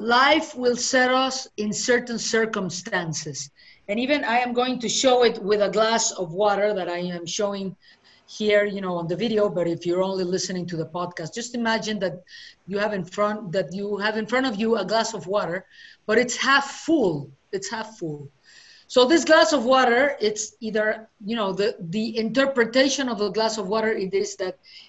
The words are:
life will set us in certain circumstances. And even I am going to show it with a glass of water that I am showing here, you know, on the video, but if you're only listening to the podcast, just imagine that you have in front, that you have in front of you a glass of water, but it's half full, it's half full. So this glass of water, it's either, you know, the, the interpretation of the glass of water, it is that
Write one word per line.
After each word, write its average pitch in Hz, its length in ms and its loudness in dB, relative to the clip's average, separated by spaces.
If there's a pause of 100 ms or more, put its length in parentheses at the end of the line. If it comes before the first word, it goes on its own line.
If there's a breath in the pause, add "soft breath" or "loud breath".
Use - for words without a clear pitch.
life 269 560 4
will 247 200 0
set 254 360 2
us 262 340 0 (100)
in 214 160 -4
certain 240 460 0
circumstances. 185 1300 -4 (400 soft breath)
And 214 120 -2
even 277 240 0
I 233 140 2
am 247 140 0
going 247 280 0
to 220 80 -4
show 247 340 4
it 233 180 4
with 202 220 2
a 196 80 2
glass 220 400 2
of 170 220 -8
water 208 420 2
that 180 140 -4
I 175 100 -4
am 175 260 -6
showing 196 520 -4 (520 soft breath)
here, 208 360 2
you 202 160 -6
know, 185 160 -4
on 170 100 -6
the 175 80 -4
video, 208 340 2
but 170 200 -2
if 170 180 -4
you're 180 160 2
only 190 220 -2
listening 180 420 -4
to 170 100 -8
the 156 100 -4
podcast, 175 460 -8
just 233 220 -10
imagine 226 460 -2
that 185 240 -4 (420 loud breath)
you 190 100 -6
have 208 160 -2
in 185 120 -4
front, 208 480 -4
that 175 200 -2
you 202 260 -6
have 214 180 -2
in 220 100 -4
front 254 200 0
of 220 100 -4
you 226 220 2
a 190 60 -2
glass 220 300 0
of 180 140 -10
water, 185 360 -2 (420 loud breath)
but 214 120 4
it's 247 180 0
half 269 320 2
full, 185 640 0 (220)
it's 196 180 -6
half 220 260 -10
full. 147 320 -10 (600 loud breath)
So 247 160 6
this 285 200 6
glass 320 280 8
of 254 120 4
water, 262 560 4
it's 208 380 -2
either, 220 500 -2 (160)
you 220 120 -4
know, 196 160 -2
the, 202 260 -2
the 220 400 -4
interpretation 262 880 2
of 220 100 -4
the 208 120 0
glass 220 280 0
of 190 100 -4
water, 220 240 0
it 190 200 -4
is 196 240 -2
that - 220 -6 (300 loud breath)